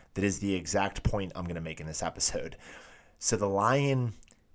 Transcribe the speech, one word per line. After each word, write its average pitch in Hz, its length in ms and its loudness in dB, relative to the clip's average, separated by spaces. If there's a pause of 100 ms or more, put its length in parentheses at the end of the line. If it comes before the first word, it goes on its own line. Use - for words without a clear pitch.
(140)
that 98 100 0
is 98 140 2
the 98 160 0
exact 98 480 0
point 98 320 0
I'm 90 120 -6
gonna 82 140 -4
make 80 200 -8
in 80 80 -8
this 80 160 -6
episode. - 520 -2 (640)
So - 180 2
the 101 120 2
lion 123 680 4 (400)